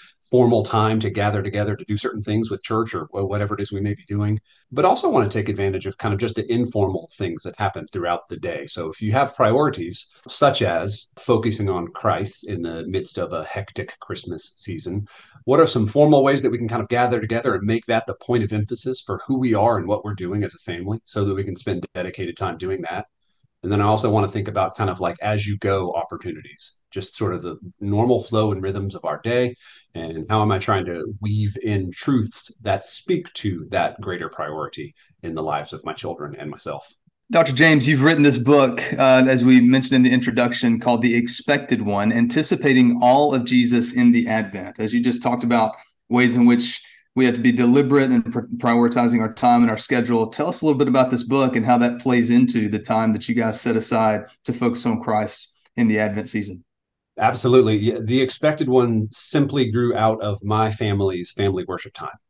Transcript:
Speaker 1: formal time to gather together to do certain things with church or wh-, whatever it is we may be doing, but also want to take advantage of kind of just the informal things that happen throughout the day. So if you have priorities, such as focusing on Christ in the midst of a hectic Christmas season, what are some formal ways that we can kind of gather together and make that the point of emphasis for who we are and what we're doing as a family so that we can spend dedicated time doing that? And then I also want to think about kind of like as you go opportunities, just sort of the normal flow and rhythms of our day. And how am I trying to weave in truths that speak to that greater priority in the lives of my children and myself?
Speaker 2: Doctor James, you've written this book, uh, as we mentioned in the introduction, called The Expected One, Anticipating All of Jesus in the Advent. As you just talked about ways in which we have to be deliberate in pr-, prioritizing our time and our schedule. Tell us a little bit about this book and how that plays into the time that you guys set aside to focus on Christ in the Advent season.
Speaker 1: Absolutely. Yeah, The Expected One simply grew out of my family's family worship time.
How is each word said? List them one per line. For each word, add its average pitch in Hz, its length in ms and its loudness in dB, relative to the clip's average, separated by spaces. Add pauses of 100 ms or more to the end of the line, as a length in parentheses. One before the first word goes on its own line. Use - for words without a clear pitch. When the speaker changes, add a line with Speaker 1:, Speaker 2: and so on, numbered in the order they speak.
(320)
Speaker 1:
formal 120 320 4
time 110 380 0
to 110 100 -2
gather 104 320 -2
together 101 340 -4
to - 100 -12
do 104 100 -4
certain - 260 -6
things 107 260 -2
with 98 140 -8
church 110 320 -2
or 82 120 -6
wh-, 98 220 -4
whatever 101 240 -4
it 101 80 -6
is 101 120 -8
we 98 80 -6
may 104 120 -2
be - 160 -10
doing, 104 320 -2 (320)
but 123 120 0
also 330 260 2
want 117 200 2
to 113 80 -4
take 101 100 -4
advantage 98 380 -2
of 98 120 -10
kind 104 160 -2
of 101 60 -2
just 113 160 -4
the 113 140 -4
informal 101 640 -2
things 85 280 -8
that - 160 -14
happen 95 300 -4
throughout 87 400 -6
the 87 80 -12
day. 78 280 -8
So 82 240 -10
if 78 140 -14
you 107 100 -2
have 135 240 0
priorities, 117 680 0 (200)
such 139 360 2
as 92 460 -2 (100)
focusing 110 500 0
on 90 200 -4
Christ 98 600 -6
in 87 140 -8
the 82 240 -8
midst 92 320 -6
of 85 140 -6
a 80 120 -6
hectic - 540 -10
Christmas - 560 -12
season, 90 500 -10 (400)
what 139 160 4
are 160 60 8
some 110 200 0
formal 147 360 6
ways 139 200 2
that 123 80 0
we 120 80 -4
can 117 100 -4
kind 113 140 -4
of 107 60 -8
gather 120 320 0
together 113 360 -2
and 98 100 -4
make 113 200 0
that 113 200 -2
the - 80 -8
point 120 300 -2
of 107 100 -4
emphasis 104 500 -6
for 95 220 -8
who 135 100 0
we 127 160 0
are 107 240 2
and 87 100 -4
what 101 160 -2
we're 104 120 -8
doing 95 300 -6
as 87 100 -10
a - 40 -20
family 92 460 -8
so 101 220 -4
that 98 80 -2
we 98 100 -6
can 101 120 -8
spend 90 360 -6
dedicated 90 460 -10
time 90 180 -6
doing 92 260 -8
that? 87 240 -10 (560)
And 90 80 -6
then 104 120 0
I - 20 2
also 107 240 2
want 104 160 2
to 98 80 -6
think 95 160 -6
about 95 260 -2
kind 101 140 -2
of 90 120 -6
like 87 200 -4
as 104 260 -4
you 101 120 -6
go 98 340 -2
opportunities, - 840 -10 (140)
just - 240 -12
sort 92 200 -4
of 82 80 -10
the 82 160 -12 (200)
normal 110 440 0
flow 107 300 0
and 92 100 -6
rhythms 98 320 -6
of 90 100 -12
our 76 180 -6
day. 123 320 -2 (400)
And 82 360 -10
how 110 100 2
am 104 100 2
I 95 80 0
trying 95 280 -2
to 87 340 -8
weave 104 420 -2
in 101 280 -4
truths - 600 -4 (120)
that 98 240 -4
speak - 480 -6
to 87 360 -6
that 85 300 -4
greater 90 300 -8
priority 76 640 -10 (280)
in 85 120 -10
the 80 80 -8
lives 76 320 -6
of 80 100 -14
my 78 80 -8
children 73 460 -10
and 73 120 -12
myself? 71 400 -14 (400)
Speaker 2:
Doctor 160 220 2
James, 147 340 6
you've 143 160 4
written 156 200 6
this 135 160 6
book, 131 440 4 (120)
uh, 131 340 6
as 123 160 4
we 127 160 10
mentioned 131 360 4
in 127 80 6
the 127 60 6
introduction, 120 680 2
called 117 220 0
The 120 120 2
Expected 123 680 0
One, 101 300 0
Anticipating 127 920 4
All 139 320 6
of 120 100 0
Jesus 120 480 2
in 123 180 6
the 117 160 4
Advent. 101 540 -6
As 110 140 -4
you 120 80 2
just 120 200 0
talked 123 220 -2
about 117 280 2 (360)
ways 120 260 4
in 120 120 6
which 120 360 2 (340)
we 131 100 4
have 120 80 2
to 120 60 -6
be 120 100 4
deliberate 127 600 4
in 117 100 2
pr-, 117 200 -4 (160)
prioritizing 120 640 2
our 110 140 -4
time 120 280 4
and 113 80 4
our 107 60 -4
schedule. 120 520 0
Tell 147 180 -4
us 175 160 -6
a - 20 -2
little 147 140 2
bit 139 80 4
about 127 240 4
this 120 140 -2
book 131 320 0
and 110 100 -2
how 123 120 4
that 120 220 0
plays 120 300 2
into 120 380 4
the 104 100 -2
time 110 360 0
that 101 140 -6
you 117 60 0
guys 113 260 -2
set 117 140 -2
aside 110 520 0 (180)
to 123 80 -4
focus 117 340 -2
on 113 160 -2
Christ - 760 -6
in 117 120 2
the 107 100 2
Advent 104 300 -2
season. 98 360 -6 (540)
Speaker 1:
Absolutely. 123 600 4
Yeah, 120 220 0
The 123 220 0
Expected 151 460 -2
One 117 420 2
simply 139 640 -2
grew 120 240 0
out 110 260 0
of 101 220 -4
my 107 260 0
family's 98 640 -2
family 95 340 -2
worship 90 280 -10
time. 76 200 -14 (160)